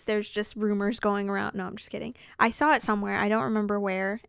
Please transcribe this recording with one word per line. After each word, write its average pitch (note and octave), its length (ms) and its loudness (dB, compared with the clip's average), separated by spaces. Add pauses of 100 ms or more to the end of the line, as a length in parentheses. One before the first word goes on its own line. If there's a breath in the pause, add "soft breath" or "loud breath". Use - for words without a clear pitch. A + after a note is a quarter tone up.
there's G#3+ 240 0
just - 260 -4
rumors G#3 440 0
going G3+ 300 0
around. G3 260 -2
No, F#3 100 -4
I'm F#3+ 120 -10
just - 120 -12
kidding. A3+ 240 -8 (260 loud breath)
I A3+ 120 6
saw D4+ 220 4
it B3 100 4
somewhere. G3+ 340 0
I G3+ 100 2
don't A3 180 2
remember G#3 340 0
where, G3 500 -2